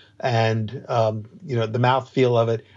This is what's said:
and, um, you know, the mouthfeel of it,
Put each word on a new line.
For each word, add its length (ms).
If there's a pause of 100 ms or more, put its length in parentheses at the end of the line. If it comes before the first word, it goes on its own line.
(200)
and, 720
um, 360 (200)
you 100
know, 100
the 140
mouthfeel 600
of 100
it, 160 (120)